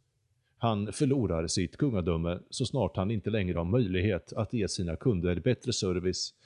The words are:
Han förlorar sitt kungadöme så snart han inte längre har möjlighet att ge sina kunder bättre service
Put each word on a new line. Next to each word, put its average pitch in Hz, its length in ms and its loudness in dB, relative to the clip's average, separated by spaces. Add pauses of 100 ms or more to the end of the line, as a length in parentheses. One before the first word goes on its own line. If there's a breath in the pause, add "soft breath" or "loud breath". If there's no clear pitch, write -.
(580)
Han 107 340 0
förlorar 107 540 2
sitt 85 300 -2
kungadöme 87 600 0 (120)
så - 160 -4
snart 110 300 0
han 95 140 0
inte 104 200 -4
längre 92 280 0
har 85 60 0
möjlighet 92 680 0
att 107 200 -2
ge 107 160 0
sina 85 280 -4
kunder 87 440 2
bättre 123 320 0
service 92 640 -2 (120 soft breath)